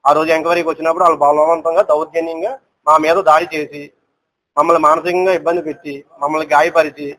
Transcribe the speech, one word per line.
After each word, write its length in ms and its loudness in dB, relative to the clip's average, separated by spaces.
ఆ 60 4
రోజు 200 0
ఎంక్వైరీకి 360 0
వచ్చినప్పుడు 360 -2
వాళ్ళు 140 4
బలవంతంగా, 640 0
దౌర్జన్యంగా 760 -4
మా 100 6
మీద 200 2
దాడి 400 2
చేసి, 340 -10
మమ్మల్ని 240 2
మానసికంగా 500 2
ఇబ్బంది 300 -2
పెట్టి, 420 -12
మమ్మల్ని 260 -4
గాయపరిచి 720 0